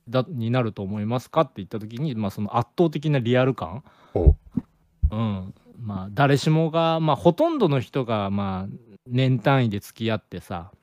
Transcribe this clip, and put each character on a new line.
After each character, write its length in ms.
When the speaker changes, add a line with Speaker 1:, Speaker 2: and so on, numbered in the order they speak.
Speaker 1:
だ、 180
に 240
な 100
る 120
と 100
思 160
い 60
ま 160
す 100
か 100
っ 40
て 120
言 80
っ 40
た 100
時 200
に、 160
ま 120
あ、 40
そ 100
の 160
圧 200
倒 120
的 200
な 100
リ 180
ア 80
ル 80
感。 300
Speaker 2:
ほ 220
う。 60
Speaker 1:
う 20
ん。 360
ま 240
あ、 80
誰 260
し 120
も 200
が、 300
ま 140
あ、 20
ほ 180
と 160
ん 80
ど 120
の 100
人 240
が、 260
ま 400
あ、 60
年 320
単 260
位 40
で 100
付 260
き 60
合 60
っ 60
て 180
さ、 300